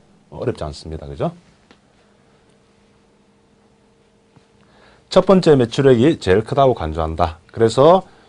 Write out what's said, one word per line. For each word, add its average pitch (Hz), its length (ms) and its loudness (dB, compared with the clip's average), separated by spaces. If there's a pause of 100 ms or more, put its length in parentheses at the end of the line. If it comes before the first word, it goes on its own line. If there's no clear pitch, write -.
(300)
어렵지 107 360 -10
않습니다. 76 420 -14
그죠? 85 240 -8 (3750)
첫 - 160 0
번째 170 300 4
매출액이 131 640 2
제일 98 240 0
크다고 131 300 0
간주한다. 82 640 -6 (120)
그래서 135 520 2 (240)